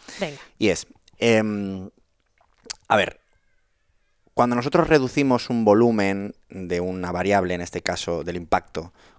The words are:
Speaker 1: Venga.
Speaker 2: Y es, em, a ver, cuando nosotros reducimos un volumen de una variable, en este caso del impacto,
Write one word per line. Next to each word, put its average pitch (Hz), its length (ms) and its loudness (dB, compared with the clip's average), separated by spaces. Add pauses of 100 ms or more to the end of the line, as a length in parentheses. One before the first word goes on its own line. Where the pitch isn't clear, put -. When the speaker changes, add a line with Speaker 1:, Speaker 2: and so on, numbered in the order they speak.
(200)
Speaker 1:
Venga. 151 180 -8 (200)
Speaker 2:
Y 107 120 2
es, - 180 -2 (300)
em, 104 720 0 (960)
a 113 80 2
ver, 95 240 0 (1120)
cuando 120 220 2
nosotros 147 320 2
reducimos 135 640 2
un 117 160 -2
volumen 104 720 4 (140)
de 87 300 -6
una 90 320 -4
variable, 92 420 0
en 87 60 -4
este 87 220 -10
caso 85 420 -6
del 87 140 -8
impacto, 85 560 -4 (260)